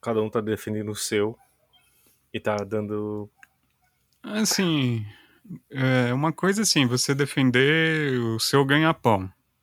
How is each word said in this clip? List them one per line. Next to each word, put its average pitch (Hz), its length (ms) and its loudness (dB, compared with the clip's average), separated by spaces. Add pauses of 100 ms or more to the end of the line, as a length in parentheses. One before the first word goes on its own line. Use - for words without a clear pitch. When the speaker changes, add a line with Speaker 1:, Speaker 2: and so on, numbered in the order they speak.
Speaker 1:
cada 113 200 0
um 110 80 -2
tá 113 120 -2
defendendo 107 480 -4
o 104 60 -8
seu 107 420 -2 (960)
e 110 60 -8
tá 107 180 -2
dando 104 720 -6 (960)
Speaker 2:
Assim, 156 840 -2 (640)
é, 127 420 2
uma 147 220 0
coisa 202 300 -2
assim, 143 240 4
você 127 260 0
defender 139 1040 2
o 113 200 -2
seu 139 260 4
ganha-pão, 135 680 2 (320)